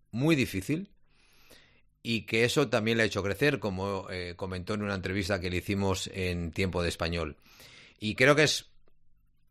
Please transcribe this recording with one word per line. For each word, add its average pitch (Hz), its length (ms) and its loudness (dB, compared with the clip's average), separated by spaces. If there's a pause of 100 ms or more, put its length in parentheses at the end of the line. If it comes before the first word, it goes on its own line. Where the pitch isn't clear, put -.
(120)
muy 151 240 2
difícil, 135 560 -2 (1120)
y 113 200 -2
que 113 200 2
eso 127 240 4
también 113 300 2
le 113 60 6
ha 107 40 4
hecho 101 160 -2
crecer, 127 360 2
como, 98 520 -4
eh, 90 240 -8
comentó 92 380 -6
en 104 100 -2
una 101 120 -2
entrevista 95 440 -2
que 90 100 -4
le 90 80 -2
hicimos 98 560 0
en 87 380 -4
Tiempo 90 320 0
de 85 60 0
Español. 82 480 -4 (640)
Y 104 160 -4
creo 139 200 6
que 156 80 4
es - 260 0 (800)